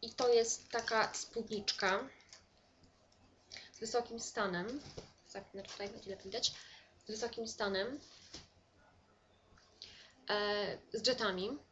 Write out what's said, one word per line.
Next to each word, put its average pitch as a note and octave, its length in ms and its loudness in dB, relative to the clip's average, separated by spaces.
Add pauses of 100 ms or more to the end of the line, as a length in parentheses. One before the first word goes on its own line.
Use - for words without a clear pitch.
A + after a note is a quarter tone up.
I A#3 80 -10
to B3 180 4
jest A#3 400 6
taka A3+ 460 2
spódniczka G#3 920 0 (1600)
z - 80 -14
wysokim A#3 400 -2
stanem. G#3 600 -2 (480)
Zapnę G3 340 -12
tutaj, G3+ 260 -8
będzie G#3 220 -12
lepiej F#3+ 140 -8
widać. G3 280 0 (540)
Z - 40 -10
wysokim A3+ 380 -4
stanem. G#3 520 0 (2250)
E, G#3 480 0 (140)
z A3 100 -4
dżetami. A3+ 560 2 (140)